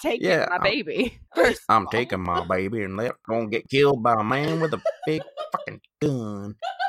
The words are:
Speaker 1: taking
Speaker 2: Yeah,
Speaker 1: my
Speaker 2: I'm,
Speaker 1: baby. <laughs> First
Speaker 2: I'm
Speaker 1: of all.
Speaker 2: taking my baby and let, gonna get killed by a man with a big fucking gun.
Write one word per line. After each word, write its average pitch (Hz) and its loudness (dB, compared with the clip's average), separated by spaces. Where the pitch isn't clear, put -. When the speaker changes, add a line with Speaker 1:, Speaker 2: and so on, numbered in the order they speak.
Speaker 1:
taking 233 0
Speaker 2:
Yeah, 160 4
Speaker 1:
my 175 -2
Speaker 2:
I'm, - 0
Speaker 1:
baby. 214 0
<laughs> - -10
First 269 4
Speaker 2:
I'm 110 6
Speaker 1:
of 92 -4
all. - -8
Speaker 2:
taking 110 -2
my 87 -2
baby 98 0
and 95 -6
let, 117 -4
gonna 113 -2
get 107 -4
killed 139 4
by 117 4
a 107 2
man 147 0
with 160 0
a 104 -4
big 156 -2
fucking 104 -8
gun. 107 -4